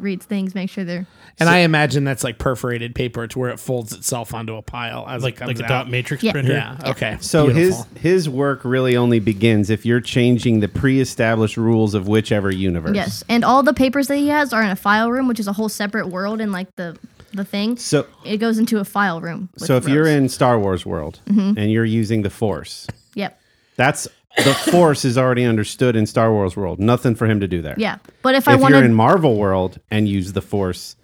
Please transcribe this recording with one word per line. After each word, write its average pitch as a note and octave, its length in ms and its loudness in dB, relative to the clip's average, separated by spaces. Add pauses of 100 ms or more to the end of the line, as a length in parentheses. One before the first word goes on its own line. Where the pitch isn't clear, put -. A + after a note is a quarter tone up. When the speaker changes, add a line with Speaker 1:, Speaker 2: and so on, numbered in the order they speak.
Speaker 1:
reads F#3+ 240 -8
things, F#3+ 300 -6
makes F#3+ 180 -8
sure G3 100 -8
they're F3 240 -8 (320)
Speaker 2:
And E3 100 2
Speaker 1:
So E3+ 60 8
Speaker 2:
I F3+ 40 8
imagine D3+ 460 2
that's, C3+ 200 -2
like, A#2+ 140 -6
perforated A#2+ 560 -4
paper A#2+ 320 -6
to A#2+ 120 -10
where B2 120 -4
it A#2 100 -12
folds A#2 320 -6
itself A#2 420 -8
onto A2+ 220 -10
a G#2+ 60 -14
pile A#2+ 460 -10
as B2+ 140 -8
Speaker 3:
Like, B2+ 120 -4
Speaker 2:
it - 40 -20
comes B2+ 100 -10
Speaker 3:
like A#2 120 -6
a A#2+ 40 -8
Speaker 2:
out. A2+ 40 -6
Speaker 3:
dot B2+ 220 -4
matrix B2+ 320 -6
Speaker 1:
Yeah. A3 100 0
Speaker 3:
printer? C3 200 0
Speaker 2:
Yeah. A#2 280 -6
Speaker 3:
Okay. C3 100 -6
Speaker 2:
Okay. A2 300 -6
Speaker 4:
So D3+ 260 2
Speaker 2:
Beautiful. D#3+ 480 2
Speaker 4:
his, - 80 -10
his E3+ 280 2
work C3+ 340 -2
really B2+ 320 2
only A#2+ 240 4
begins G#2 500 2
if A2 160 0
you're A#2 140 2
changing A#2+ 600 2
the G#2 80 0
pre-established A#2 920 0
rules A2 360 2
of G2 140 -2
whichever G#2 420 2
universe. F#2 460 -2
Speaker 1:
Yes, - 320 -6
and A#3 160 0
all B3+ 180 4
the C4 120 0
papers C4 340 0
that C#4+ 80 -2
he C#4+ 120 0
has D4 260 0
are A3 80 0
in G#3 80 0
a F#3+ 60 -2
file G#3+ 340 0
room, B3+ 180 -2
which A#3 100 -2
is G#3 80 -4
a G3+ 60 -4
whole G#3+ 160 -4
separate G#3 400 -6
world G3 320 -6
in, G#3+ 120 -4
like, F#3 240 -8
the, E3+ 200 -10 (380)
the G3 100 -6
thing. G#3+ 320 -4
Speaker 4:
So D3 300 -2 (180)
Speaker 1:
It G#3 140 -4
goes A3 200 0
into A3+ 200 0
a G3 60 -2
file F#3+ 360 -2
room E3+ 340 -10
with - 120 -12
Speaker 4:
So C3 100 4
if A#2+ 100 0
you're D3 180 4
Speaker 1:
Rose. D3+ 100 4
Speaker 4:
in C3+ 160 4
Star B2 280 2
Wars F#2+ 280 0
world E2+ 420 -6
Speaker 1:
Mm-hmm. G3+ 300 2
Speaker 4:
and G#2 120 2
you're A2+ 140 2
using A2 380 0
the G2 80 -2
Force, - 560 -6 (280)
Speaker 1:
Yep. - 240 -8 (380)
Speaker 4:
that's, C3+ 320 -2 (360)
the C#3 100 4
Force F3 500 4
is B2 140 0
already B2+ 260 2
understood A2+ 520 0
in A2 100 2
Star A2+ 260 2
Wars G2 240 0
world. F2 220 -4
Nothing A#2 380 2
for A#2 100 -2
him A2 140 2
to G2 80 -2
do E2+ 140 -2
there. D2 160 -8
Speaker 1:
Yeah, - 180 -4 (260)
but C4 120 2
if C4+ 100 2
Speaker 4:
If - 40 4
Speaker 1:
I C#4 80 8
wanted C4+ 200 6
Speaker 4:
you're C4+ 80 8
in A#2 100 4
Marvel C3 420 4
world F#2+ 440 0 (100)
and G#2+ 180 0
use G2 260 -2
the F#2+ 60 -2
Force, F#2+ 640 -6